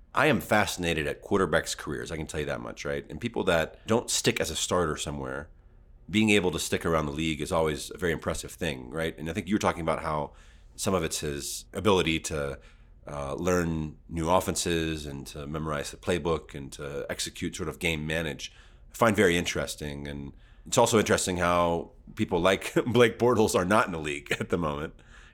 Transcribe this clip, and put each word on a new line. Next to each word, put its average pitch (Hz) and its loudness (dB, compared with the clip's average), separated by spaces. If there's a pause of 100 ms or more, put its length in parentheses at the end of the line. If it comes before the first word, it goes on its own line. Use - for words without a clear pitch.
(140)
I 135 4
am 123 2
fascinated 85 0
at - -8
quarterbacks' 85 2
careers. 65 -8
I 82 -6
can 76 -6
tell 82 -6
you 73 -2
that 67 -4
much, 55 -12
right? 71 -4
And 73 -10
people 113 -4
that 82 0
don't 113 2
stick - 0
as 80 -2
a 80 -6
starter 85 0
somewhere, 69 -8 (600)
being 107 4
able 92 4
to 80 -2
stick - -2
around 80 2
the 71 -4
league 78 -2
is 73 -6
always 78 0
a - -14
very 87 0
impressive - -6
thing, 65 -6
right? 80 -4
And 78 -8
I 82 -4
think 87 -6
you 104 2
were - 4
talking 85 0
about 80 0
how 76 -4 (440)
some 98 -2
of 87 2
it's 78 -4
his 71 -6
ability 87 4
to, 71 -4 (500)
uh, 71 -6
learn 85 0 (120)
new 82 -2
offenses 85 0
and 69 -10
to 71 -10
memorize 78 -4
the - -14
playbook 82 -2
and 69 -10
to 71 -8
execute - -6
sort 87 -6
of 76 -8
game 78 0
manage. 78 -4 (400)
I - -16
find 110 4
very 92 6
interesting. 73 -4
And 71 -10 (340)
it's - -2
also 117 6
interesting 95 2
how 87 2 (240)
people 98 0
like 95 2
<laughs> 165 2
Blake 120 6
Bortles 110 6
are 95 4
not 107 6
in 95 -6
the 82 -4
league 76 -4
at - -6
the 101 -2
moment, 76 -2 (400)